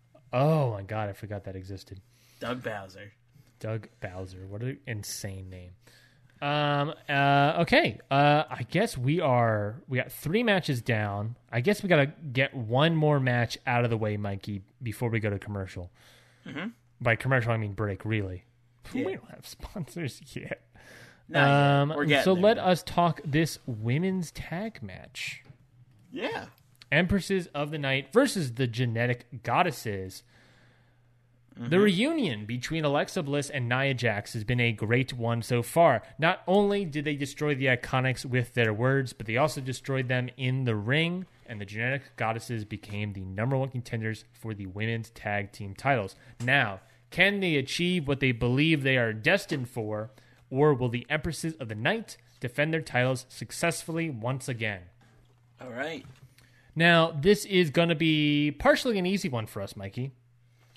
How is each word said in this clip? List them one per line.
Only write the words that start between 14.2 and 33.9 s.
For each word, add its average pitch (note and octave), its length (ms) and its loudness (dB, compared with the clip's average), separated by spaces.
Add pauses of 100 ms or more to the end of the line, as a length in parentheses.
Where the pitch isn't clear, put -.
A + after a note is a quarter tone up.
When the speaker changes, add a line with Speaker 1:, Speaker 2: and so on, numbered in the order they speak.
Speaker 1:
before A#2 260 -4
we A2+ 120 0
go G#2+ 100 -2
to G2 80 -2
commercial. F#2+ 520 -8 (560)
Speaker 2:
Mm-hmm. D3+ 200 -8 (340)
Speaker 1:
By A#2 160 2
commercial, B2 360 2
I A2+ 40 0
mean G#2 160 -4
break, G2 320 -4
really. G2 400 -4 (480)
Speaker 2:
Yeah. C4 140 -2
Speaker 1:
We F#4+ 100 -4
don't - 140 -18
have - 180 -20
sponsors - 800 -10
<laughs> - 80 -12
yet. - 240 -10 (680)
Speaker 2:
Not - 120 2
yet. C#3 80 8 (320)
Speaker 1:
Um, C#3+ 160 2
Speaker 2:
We're C#3+ 80 0
getting C#3+ 200 4
Speaker 1:
so F#3+ 100 6
Speaker 2:
there. F3+ 80 0
Speaker 1:
let A3+ 160 6
us F3+ 240 2
talk - 420 0
this D#3 420 0
women's D3 640 -2
tag G#3+ 520 -10
match. - 600 -12 (680)
Speaker 2:
Yeah. G#4 340 -6 (460)
Speaker 1:
Empresses F3+ 600 2
of D3 180 -4
the D#3 60 -6
Night C#3 340 -2
versus G3 420 4
the C3 140 0
Genetic A#2+ 760 -2
Goddesses. A#2 800 -2 (1400)
The B2+ 180 0
Speaker 2:
Mm-hmm. G3+ 80 8
Speaker 1:
reunion G3+ 640 2
between B2 380 -4
Alexa D3+ 380 0
Bliss C#3+ 260 -2
and C3 180 -4
Nia C3 280 2